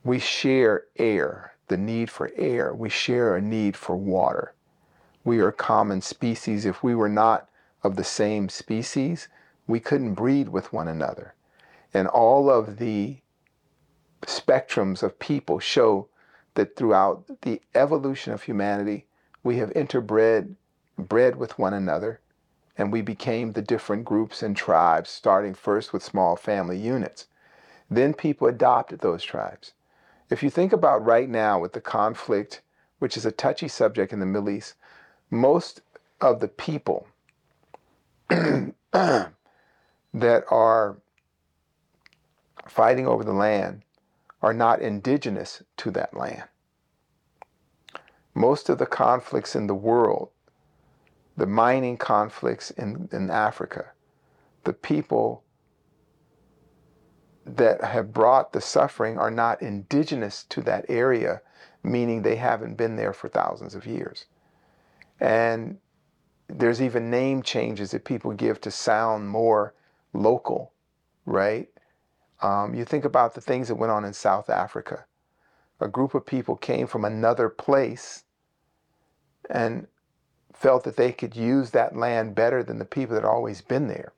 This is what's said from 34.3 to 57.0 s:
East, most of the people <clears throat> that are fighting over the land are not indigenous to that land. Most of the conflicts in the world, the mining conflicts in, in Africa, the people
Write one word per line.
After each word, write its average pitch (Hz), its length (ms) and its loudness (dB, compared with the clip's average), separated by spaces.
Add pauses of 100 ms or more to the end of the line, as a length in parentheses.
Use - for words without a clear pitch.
East, 104 240 -8 (560)
most 135 520 2 (380)
of 120 200 4
the 104 80 -2
people - 600 -4 (1200)
<clears throat> - 0 -
that 165 1040 0 (1160)
are 113 480 4 (1700)
fighting 127 400 2
over 113 160 0
the 107 100 -2
land 101 500 0 (580)
are 113 120 2
not 117 280 2
indigenous 110 840 -4 (140)
to 113 140 -6
that - 240 -6
land. - 280 -8 (1900)
Most 123 360 2
of - 100 2
the 131 60 2
conflicts 123 680 0
in 113 120 -2
the 98 80 -2
world, 113 540 2 (1080)
the - 80 0
mining 123 520 2
conflicts - 760 -2
in, - 400 -8
in 95 180 -4
Africa, - 600 -4 (720)
the - 100 -4
people 120 720 -2 (2000)